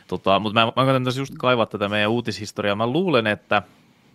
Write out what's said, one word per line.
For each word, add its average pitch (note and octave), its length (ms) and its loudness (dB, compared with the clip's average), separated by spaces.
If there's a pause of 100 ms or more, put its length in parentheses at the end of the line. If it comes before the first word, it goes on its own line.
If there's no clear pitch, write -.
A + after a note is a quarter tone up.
tota, F#2+ 320 2
mut G#2 140 -4
mä, A2+ 120 4
mä A#2 60 -2 (140)
koitan C3 180 2
tässä B2+ 180 -4
just C#3 160 -10
kaivaa B2 280 2
tätä G2+ 240 -4
meidän G#2 220 0
uutishistoriaa. G#2 640 -4
Mä A2+ 120 0
luulen, C#3 400 0
että, G#2 340 0 (540)